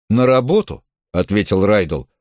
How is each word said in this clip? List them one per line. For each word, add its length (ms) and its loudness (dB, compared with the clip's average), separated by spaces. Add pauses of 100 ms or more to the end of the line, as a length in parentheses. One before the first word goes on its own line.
«На 180 2
работу», — 580 0 (280)
ответил 540 0
Райдел. 420 0 (120)